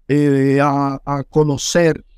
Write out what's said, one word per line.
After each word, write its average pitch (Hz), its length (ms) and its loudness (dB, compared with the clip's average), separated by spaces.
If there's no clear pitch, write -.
eh, 139 560 2
a, 139 400 -2
a 143 220 -8
conocer. 151 760 0